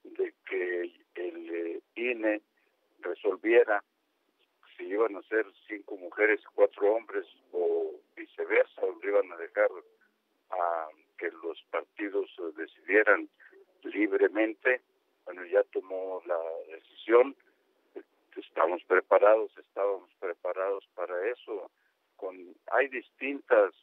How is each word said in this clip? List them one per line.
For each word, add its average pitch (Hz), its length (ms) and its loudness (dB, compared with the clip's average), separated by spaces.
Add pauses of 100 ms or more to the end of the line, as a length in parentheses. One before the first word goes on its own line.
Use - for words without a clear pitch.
de - 300 -4 (120)
que 90 460 -4 (220)
el, 85 360 -10
eh, 82 300 -6 (140)
ine 110 480 -2 (580)
resolviera 104 800 2 (920)
si 90 80 -14
iban 101 320 0
a 87 60 -12
ser 107 240 -2 (200)
cinco 104 300 -12
mujeres 101 460 0
y - 120 -20
cuatro 101 400 4
hombres 101 320 -6 (260)
o 85 420 -2 (220)
viceversa, 110 640 -2
o 92 180 -4
lo 95 80 -6
iban 98 240 2
a 85 40 -14
dejar 95 340 -2 (800)
a 85 380 -2 (280)
que 87 140 -6
los 82 400 -10
partidos, 95 680 -6
eh, 82 180 -8
decidieran 98 720 0 (540)
libremente. 104 1000 0 (420)
Bueno, 90 220 -14
ya 95 180 4
tomó 92 600 -8
la 87 120 -2 (300)
decisión. 117 640 2 (1040)
Estamos 87 480 -2
preparados, 101 720 4
estábamos 92 540 -6 (100)
preparados 95 760 -4
para 90 340 -4
eso. 107 420 -8 (460)
Con, 92 380 -12 (180)
hay 131 160 4
distintas, 127 840 0 (100)